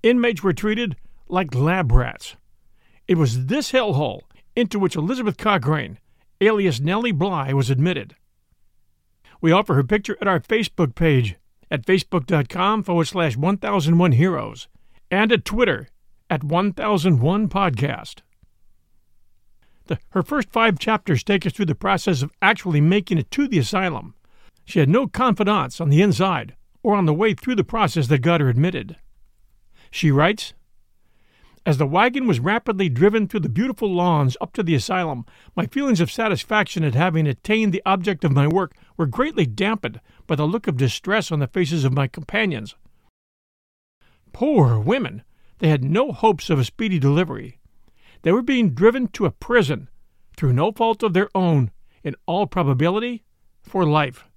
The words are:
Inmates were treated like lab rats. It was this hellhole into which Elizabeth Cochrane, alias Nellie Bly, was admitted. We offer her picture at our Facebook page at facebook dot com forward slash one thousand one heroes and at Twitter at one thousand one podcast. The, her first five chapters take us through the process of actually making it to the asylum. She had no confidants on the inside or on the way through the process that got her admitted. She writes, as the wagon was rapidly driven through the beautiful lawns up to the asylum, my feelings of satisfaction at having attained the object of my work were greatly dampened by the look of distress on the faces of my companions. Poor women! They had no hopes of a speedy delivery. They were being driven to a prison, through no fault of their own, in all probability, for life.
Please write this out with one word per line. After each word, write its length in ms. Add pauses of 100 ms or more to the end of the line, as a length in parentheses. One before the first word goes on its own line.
Inmates 400
were 120
treated 420 (320)
like 260
lab 380
rats. 460 (680)
It 120
was 300
this 260
hellhole 480 (340)
into 240
which 160
Elizabeth 400
Cochrane, 640 (400)
alias 400
Nellie 320
Bly, 400
was 180
admitted. 460 (1300)
We 100
offer 220
her 100
picture 380
at 60
our 120
Facebook 560
page 400 (340)
at 160
facebook 400
dot 220
com 340
forward 240
slash 300
one 220
thousand 400
one 160
heroes 560 (420)
and 220
at 100
Twitter 460 (400)
at 160
one 260
thousand 480
one 300
podcast. 720 (1700)
The, 120 (120)
her 120
first 260
five 300
chapters 460
take 200
us 60
through 140
the 100
process 460
of 100 (100)
actually 380
making 380
it 140
to 180
the 100
asylum. 560 (480)
She 160
had 80
no 200
confidants 720
on 80
the 120
inside 540 (280)
or 120
on 100
the 80
way 200
through 220
the 100
process 420
that 120
got 200
her 80
admitted. 480 (960)
She 180
writes, 440 (1120)
as 120
the 100
wagon 400
was 140
rapidly 480
driven 380
through 120
the 100
beautiful 440
lawns 480
up 120
to 100
the 120
asylum, 500 (300)
my 100
feelings 360
of 100
satisfaction 720
at 100
having 320
attained 480
the 120
object 400
of 80
my 140
work 280 (220)
were 80
greatly 400
dampened 560 (260)
by 80
the 120
look 200
of 80
distress 560
on 80
the 80
faces 380
of 80
my 140
companions. 680 (1600)
Poor 440
women! 460 (360)
They 100
had 160
no 260
hopes 380
of 100
a 60
speedy 340
delivery. 600 (640)
They 100
were 80
being 300
driven 380
to 160
a 60
prison, 580 (460)
through 160
no 220
fault 280
of 120
their 200
own, 380 (320)
in 120 (100)
all 220
probability, 760 (380)
for 240
life. 500